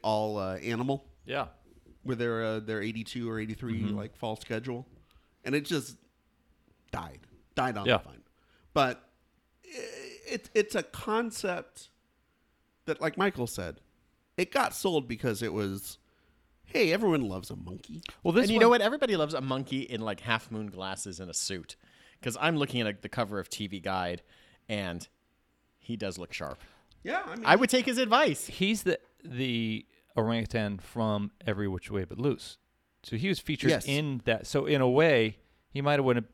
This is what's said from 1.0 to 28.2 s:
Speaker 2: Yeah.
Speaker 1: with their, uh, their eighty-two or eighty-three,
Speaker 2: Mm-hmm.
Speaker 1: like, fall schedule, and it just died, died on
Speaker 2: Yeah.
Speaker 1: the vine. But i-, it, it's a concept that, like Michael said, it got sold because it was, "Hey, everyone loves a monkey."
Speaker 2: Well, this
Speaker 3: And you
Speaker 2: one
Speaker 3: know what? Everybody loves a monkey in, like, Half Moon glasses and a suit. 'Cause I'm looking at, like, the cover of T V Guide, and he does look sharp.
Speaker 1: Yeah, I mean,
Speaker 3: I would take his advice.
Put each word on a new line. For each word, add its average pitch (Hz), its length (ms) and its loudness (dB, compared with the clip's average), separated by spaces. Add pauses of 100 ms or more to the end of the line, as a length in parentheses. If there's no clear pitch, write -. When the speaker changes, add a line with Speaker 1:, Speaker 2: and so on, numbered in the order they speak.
Speaker 2:
Yeah. 127 220 -4 (560)
Speaker 1:
with 123 160 -2
their, 117 240 0
uh, 110 160 0
their 107 240 -4
eighty-two 113 440 -4
or 110 120 -4
eighty-three, 110 420 -4
Speaker 2:
Mm-hmm. 104 160 -2
Speaker 1:
like, 107 180 -8
fall 110 200 -4
schedule, 120 520 -6 (560)
and 135 120 0
it 147 100 0
just 123 320 -4 (960)
died, 82 300 -10 (340)
died 127 220 0
on 101 100 -2
Speaker 2:
Yeah. 120 100 6
Speaker 1:
the - 60 -4
vine. 65 200 -20 (500)
But 131 360 0 (560)
i-, 370 40 -20 (600)
it, 254 240 -6
it's - 220 4
a 175 80 0
concept - 1040 -4 (960)
that, 156 160 -4
like 156 160 0
Michael 180 300 0
said, 90 340 -6 (560)
it 185 140 -2
got - 220 2
sold 156 340 0
because 113 340 -2
it 107 120 -2
was, 98 440 -4 (680)
"Hey, 180 280 2
everyone 170 360 2
loves 92 200 -8
a 117 60 -10
monkey." 92 460 -12 (220)
Speaker 2:
Well, 175 100 2
this 233 100 6
Speaker 3:
And 202 80 2
you 226 60 4
Speaker 2:
one 214 40 8
Speaker 3:
know 233 80 10
what? 240 120 6
Everybody 233 360 2
loves 156 160 0
a 139 80 -2
monkey 131 400 -2
in, 113 200 -6
like, 107 200 -4
Half 113 300 -2
Moon 107 160 -6
glasses 95 520 -10
and 92 100 -10
a 82 40 -10
suit. - 420 -6 (460)
'Cause 117 200 -4
I'm 160 160 2
looking 135 240 0
at, 110 40 0
like, 104 160 -4
the 104 80 -10
cover 104 300 -4
of 90 100 -6
T 104 180 -6
V 95 120 -8
Guide, 90 420 -2 (460)
and 98 400 -4 (720)
he - 180 -8
does 98 220 -6
look 87 160 -12
sharp. 69 260 -8 (440)
Speaker 1:
Yeah, 330 220 -4
I 262 100 -10
mean, 233 100 -6
Speaker 3:
I 160 100 10
would 247 140 6
take 254 160 4
his 254 140 0
advice. 240 480 4